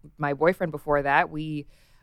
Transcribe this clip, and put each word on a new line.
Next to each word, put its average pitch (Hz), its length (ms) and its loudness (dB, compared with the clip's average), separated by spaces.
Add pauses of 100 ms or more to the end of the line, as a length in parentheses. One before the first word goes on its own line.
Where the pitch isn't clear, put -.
(180)
my 143 160 -2
boyfriend 165 380 2
before 147 300 0
that, 143 280 2
we 156 360 -6 (380)